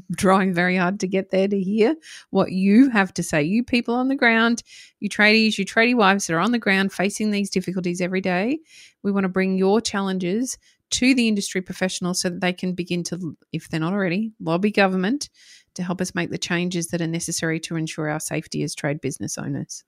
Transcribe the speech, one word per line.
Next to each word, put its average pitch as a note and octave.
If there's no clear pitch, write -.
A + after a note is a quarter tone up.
<laughs> F3
trying F#3+
very F3+
hard F#3
to G3
get F#3+
there F#3+
to G3+
hear G#3+
what -
you G3+
have G3+
to F3
say. D#3+
You G#3
people A#3+
on B3+
the C4+
ground, A#3
you G#3
tradies, G#3+
you G3
tradie A#3
wives G3
that E3
are D#3+
on G#3+
the A#3+
ground G3
facing G#3
these G3+
difficulties F3+
every F#3
day. F#3+
We G3+
wanna G3
bring F#3+
your F#3+
challenges G3
to B3+
the A#3+
industry G3+
professionals F#3
so F#3
that F3+
they F3+
can F3+
begin F3
to, E3+
if -
they're D#3+
not E3
already, G3+
lobby F3+
government G3
to F#3
help F3+
us -
make F3
the -
changes F3
that E3+
are E3
necessary E3
to E3
ensure D#3+
our D3+
safety D3+
as C#3+
trade D3+
business -
owners. -